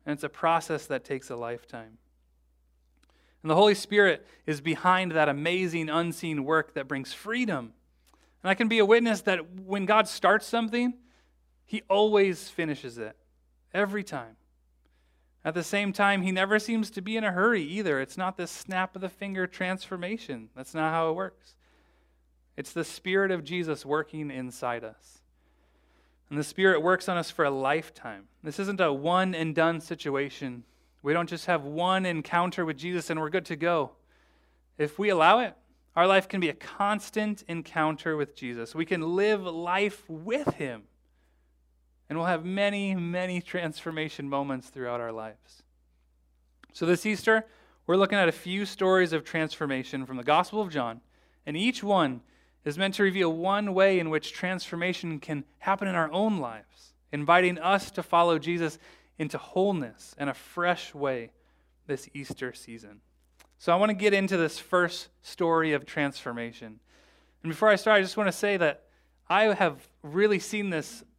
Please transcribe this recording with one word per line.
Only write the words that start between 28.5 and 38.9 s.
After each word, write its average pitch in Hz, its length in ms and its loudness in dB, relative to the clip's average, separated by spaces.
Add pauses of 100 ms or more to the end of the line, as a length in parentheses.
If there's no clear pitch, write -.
isn't 196 220 -4
a 165 100 4
one 175 440 0
and 160 200 -2
done 165 280 2
situation. 139 840 -6 (380)
We 143 100 0
don't 170 160 0
just 165 160 -10
have 165 200 0
one 180 420 0
encounter 175 580 -2
with 156 140 -4
Jesus 170 320 -6
and 160 100 -2
we're 156 80 -2
good 170 180 -2
to 170 100 -6
go. 160 340 0 (880)
If 151 200 -2
we 208 120 2
allow 185 300 8
it, 214 140 -4 (400)
our 170 120 6
life 190 200 6
can 196 140 -4
be 170 80 2
a 143 60 -2
constant 208 920 -4
encounter 160 680 -2
with 143 180 -4
Jesus. 120 400 -10
We 160 120 -4
can 170 280 -2